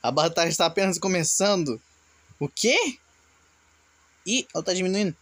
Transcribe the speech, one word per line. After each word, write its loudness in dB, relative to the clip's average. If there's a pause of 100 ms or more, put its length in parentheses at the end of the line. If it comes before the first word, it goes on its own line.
A 0
batalha 2
está 0
apenas 0
começando. 0 (580)
O -4
quê? 0 (1300)
Ih, -2
ela -4
tá -2
diminuindo. -2